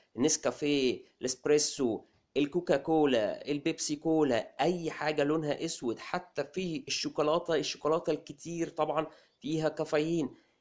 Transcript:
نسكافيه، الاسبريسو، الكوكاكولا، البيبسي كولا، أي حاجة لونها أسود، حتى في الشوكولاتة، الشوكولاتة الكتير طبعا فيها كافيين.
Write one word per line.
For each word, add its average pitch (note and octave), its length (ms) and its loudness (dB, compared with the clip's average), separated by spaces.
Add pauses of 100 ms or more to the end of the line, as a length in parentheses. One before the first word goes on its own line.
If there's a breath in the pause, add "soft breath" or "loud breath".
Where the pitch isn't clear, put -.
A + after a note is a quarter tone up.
(160 loud breath)
نسكافيه، C3+ 880 0 (160 loud breath)
الاسبريسو، C3+ 800 2 (360 soft breath)
الكوكاكولا، C#3+ 1120 2
البيبسي D3+ 460 -2
كولا، D3+ 640 2
أي E3 300 0
حاجة D3+ 340 0
لونها D3+ 400 0
أسود، B2+ 340 -4
حتى - 460 -6
في E3 440 -6
الشوكولاتة، D#3 680 0
الشوكولاتة D#3+ 560 0
الكتير D#3+ 580 -6
طبعا D3+ 380 -2 (320 soft breath)
فيها D#3 300 -2
كافيين. D#3 680 0 (260 loud breath)